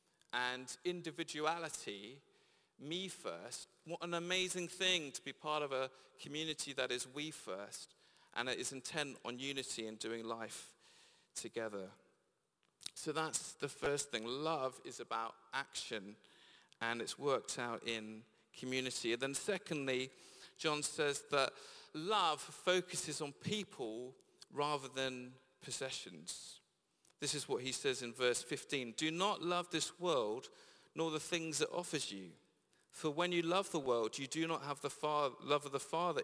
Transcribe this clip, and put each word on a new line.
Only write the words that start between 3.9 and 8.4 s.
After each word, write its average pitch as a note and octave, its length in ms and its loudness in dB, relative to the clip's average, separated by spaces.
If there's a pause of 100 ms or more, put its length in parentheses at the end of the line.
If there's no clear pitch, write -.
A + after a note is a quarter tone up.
an F3 100 -2
amazing F3 540 2
thing F3+ 440 2
to - 100 -6
be C3+ 120 -8
part D3+ 300 0
of C#3 80 -2
a C3 180 2 (300)
community D3+ 520 -4
that C3 200 2
is B2 160 0
we D3 240 -4
first - 640 -6 (400)
and B2 120 2